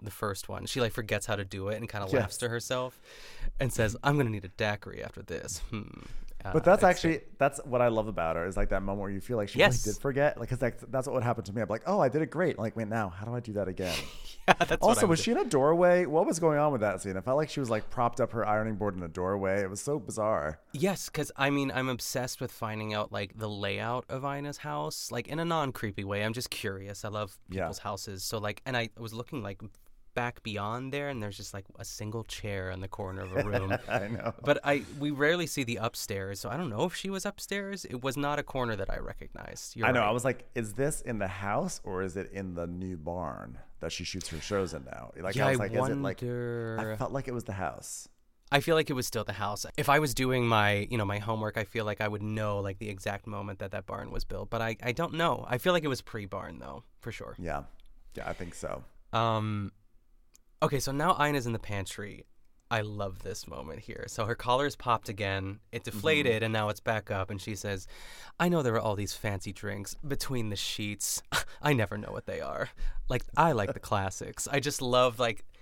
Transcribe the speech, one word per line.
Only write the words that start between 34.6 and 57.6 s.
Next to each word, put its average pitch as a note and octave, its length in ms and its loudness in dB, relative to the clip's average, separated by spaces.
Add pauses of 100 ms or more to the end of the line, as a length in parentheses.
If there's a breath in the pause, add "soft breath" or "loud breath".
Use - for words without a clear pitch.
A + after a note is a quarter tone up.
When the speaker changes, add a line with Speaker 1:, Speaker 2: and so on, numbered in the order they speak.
Speaker 1:
I, C#3+ 200 2 (160)
we D3 120 0
rarely D3+ 340 4
see - 180 -2
the A#2 140 -2
upstairs, G2 640 -4
so - 100 -6
I B2+ 80 -4
don't F3 140 -2
know A#2 140 2
if F3 100 -2
she G3 160 -4
was F#3+ 120 -4
upstairs. G3 640 -6
It - 160 -8
was C3+ 160 0
not D3 220 2
a C3+ 40 0
corner A#2+ 320 -2
that G2 140 -2
I - 80 0
recognized. - 800 -10
You're A2+ 120 2
Speaker 2:
I B2+ 40 8
know. B2 100 6
Speaker 1:
right. G#2 80 6
Speaker 2:
I - 20 6
was A#2+ 140 2
like, - 300 -2
"Is G#2+ 180 -2
this C#3 280 0
in A#2 180 -4
the G2 80 0
house, G2+ 560 -2
or F#2 180 -2
is F#2 160 -2
it F#2 140 -4
in F#2+ 240 -6
the E2+ 100 -4
new F2+ 320 -4
barn D2 600 -6 (220)
that E2+ 120 -4
she F#2 100 -6
shoots F2+ 260 -6
her D#2 120 -6
shows F#2+ 320 0
in C2+ 120 -8
now?" A#1+ 300 -12
Like, F#2 200 -2
Speaker 1:
Yeah, C3 120 2
Speaker 2:
I C3+ 40 6
was C3 80 4
Speaker 1:
I G#2 40 0
Speaker 2:
like, G2 80 -2
"Is C3 180 2
it, C#3+ 120 -2
like," G2 200 -2
Speaker 1:
wonder A#2+ 580 -4
Speaker 2:
I A2 180 -4
felt A#2+ 160 -2
like C#3 160 -2
it B2 40 -2
was A#2+ 120 -2
the G2+ 80 -6
house. D#2 560 -6 (420)
Speaker 1:
I C#3+ 100 6
feel D#3+ 140 4
like D#3 140 4
it D3+ 40 2
was B2+ 140 0
still G#2+ 160 0
the G2+ 100 -4
house. G#2 320 -2 (120)
If D3 120 0
I C#3+ 100 10
was C#3+ 160 4
doing B2+ 320 4
my, G#2 420 6
you A#2+ 80 0
know, G#2 80 2
my G2+ 140 0
homework, G#2+ 360 -2
I A2 100 0
feel A2 200 -2
like G#2 160 -2
I G#2+ 60 0
would G#2 160 -4
know, G#2+ 360 0
like, G2 200 -4
the G#2+ 100 -8
exact G2+ 380 -6
moment G2+ 320 -8
that G#2 120 -8
that G2 140 -8
barn - 260 -8
was G2+ 140 -2
built, G2 240 -6
but A2+ 120 0
I, A2+ 200 0
I A#2+ 100 0
don't E3 220 -2
know. E3 340 2
I B2 120 0
feel F#3 120 4
like F3 120 6
it D3+ 40 2
was C3 140 0
pre-barn, F#2+ 580 -8
though, C2+ 240 -12 (160)
for A2+ 120 -10
sure. A1+ 260 -10
Speaker 2:
Yeah. D2 260 -2 (520)